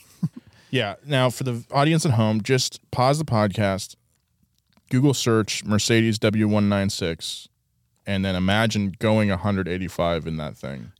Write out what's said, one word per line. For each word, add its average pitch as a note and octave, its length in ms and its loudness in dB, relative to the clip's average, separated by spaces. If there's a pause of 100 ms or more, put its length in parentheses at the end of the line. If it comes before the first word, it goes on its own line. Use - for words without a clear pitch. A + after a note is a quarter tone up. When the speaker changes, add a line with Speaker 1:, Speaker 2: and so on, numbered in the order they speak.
(220)
Speaker 1:
<laughs> E3+ 60 -2 (420)
Speaker 2:
Yeah. A2 240 -2 (100)
Now, C3 240 2
for A#2+ 160 -6
the A#2+ 260 -4
audience D#3 360 2
at D3 60 2
home, A2 300 2
just - 380 -2 (100)
pause C3+ 280 0
the D#3 80 -4
podcast, G#2 680 0 (960)
Google C3 240 4
search A2+ 500 0
Mercedes A2 540 2
W G#2+ 300 2
one G#2 200 2
nine G2 220 0
six, - 580 -8 (580)
and G2 180 -2
then F#2+ 100 0
imagine G2+ 640 2
going G#2+ 320 2
a F#2+ 60 0
hundred F#2+ 320 -2
eighty-five E2+ 580 -2
in D#2+ 120 -6
that D2+ 180 -8
thing. C2+ 440 -14